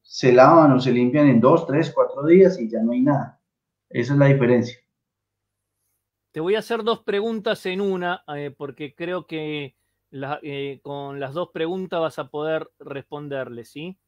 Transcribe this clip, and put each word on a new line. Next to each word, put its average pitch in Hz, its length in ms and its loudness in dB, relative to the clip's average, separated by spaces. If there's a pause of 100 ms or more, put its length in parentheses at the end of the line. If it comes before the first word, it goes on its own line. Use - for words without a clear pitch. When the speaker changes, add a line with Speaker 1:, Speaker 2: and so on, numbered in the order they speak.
Speaker 1:
se - 300 0
lavan 143 400 8
o 123 80 2
se 123 120 0
limpian 123 360 2
en 117 140 6
dos, 160 260 4
tres, 147 260 -2
cuatro 135 320 -2
días 175 340 6
y 110 100 -8
ya 110 120 -4
no 117 120 -2
hay 127 80 -2
nada. - 380 -2 (500)
Esa 123 240 -4
es 143 60 2
la 139 80 6
diferencia. 123 500 2 (1500)
Speaker 2:
Te 156 80 -10
voy 185 160 -2
a 220 40 -2
hacer 226 240 -6
dos 226 180 -2
preguntas 214 640 -4
en 185 160 -4
una, 185 420 -4 (100)
eh, 143 220 -10
porque 143 400 -14
creo 175 320 -8
que 151 480 -10 (340)
la, 139 320 -10
eh, 139 400 -10
con 143 380 -12
las 135 140 -10
dos 170 200 -8
preguntas 175 460 -6
vas 160 180 -6
a 143 120 -12
poder 156 500 -8
responderle, 139 840 -12
¿sí? 170 420 -16